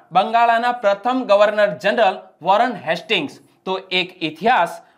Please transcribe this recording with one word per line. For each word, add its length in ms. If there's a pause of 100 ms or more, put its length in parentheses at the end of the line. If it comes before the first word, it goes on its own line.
(120)
બંગાળાના 600
પ્રથમ 520
ગવર્નર 460 (120)
જનરલ 340 (260)
વોરન 320 (120)
હેસ્ટિંગ્સ. 480 (300)
તો 80 (180)
એક 180 (140)
ઇતિહાસ 500 (260)